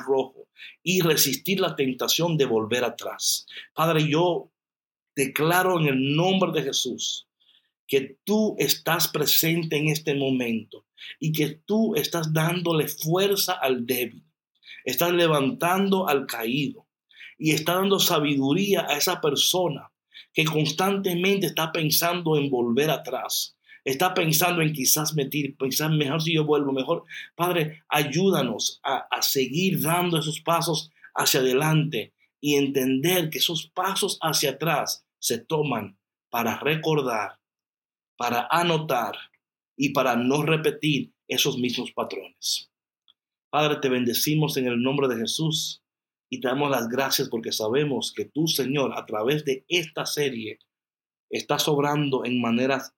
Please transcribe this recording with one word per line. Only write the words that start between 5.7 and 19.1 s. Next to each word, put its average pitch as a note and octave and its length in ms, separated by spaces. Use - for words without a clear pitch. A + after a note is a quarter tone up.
en D#3 80
el C3+ 260
nombre F3+ 380
de D3+ 100
Jesús - 640
que C3+ 340
tú G#3+ 360
estás D#3+ 500
presente D#3+ 680
en D3+ 120
este D3 260
momento B2+ 720
y D#3+ 140
que D3+ 240
tú A3 300
estás D#3 360
dándole E3 540
fuerza F#3 680
al C3 320
débil. B2 380
Estás E3+ 280
levantando E3+ 960
al C#3 180
caído A#2+ 600
y D#3 120
estás D#3 260
dando G3 220
sabiduría D#3 920
a C#3+ 80
esa F3+ 240